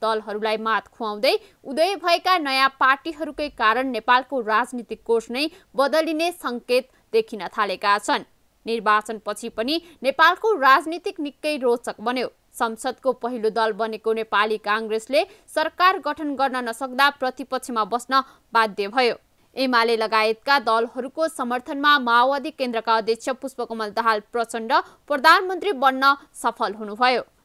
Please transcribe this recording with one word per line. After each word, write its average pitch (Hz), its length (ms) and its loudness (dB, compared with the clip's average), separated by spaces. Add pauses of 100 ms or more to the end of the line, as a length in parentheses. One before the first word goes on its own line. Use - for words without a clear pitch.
दलहरूलाई 214 600 -2
मात 220 260 -2
खुवाउँदै 226 480 -2 (280)
उदय 320 320 0
भएका 349 440 2
नयाँ 269 280 2 (120)
पार्टीहरूकै 277 680 0 (120)
कारण 240 320 2
नेपालको 254 480 0
राजनीतिक 220 640 -2
कोष 226 260 0
नै 294 180 -2 (280)
बदलिने 311 560 0
सङ्केत 247 560 -4 (240)
देखिन 220 400 -2
थालेका 202 460 0
छन्। 240 320 -2 (360)
निर्वाचनपछि 220 840 -2
पनि 311 320 -4 (200)
नेपालको 339 580 2
राजनीतिक 311 600 2
निकै 302 380 -6
रोचक 240 420 -2
बन्यो। 240 320 -4 (200)
संसदको 247 600 -4
पहिलो 233 380 -4
दल 220 220 0
बनेको 220 400 -4
नेपाली 220 480 0
काङ्ग्रेसले 220 600 -2 (280)
सरकार 349 500 0
गठन 294 380 -6
गर्न 262 320 -2
नसक्दा 269 480 0
प्रतिपक्षमा 254 680 -4
बस्न 240 360 0 (320)
बाध्य 208 360 0
भयो। 233 260 2 (420)
एमाले 233 400 2
लगायतका 220 640 0
दलहरूको 233 680 -2
समर्थनमा 277 720 0
माओवादी 254 500 2
केन्द्रका 226 460 -2
अध्यक्ष 226 320 -2 (120)
पुष्पकमल 226 500 -8
दाहाल 226 300 0 (120)
प्रचण्ड 226 400 -4 (360)
प्रधानमन्त्री 339 680 4
बन्न 269 400 2 (200)
सफल 220 400 -4
हुनुभयो। 220 480 0 (220)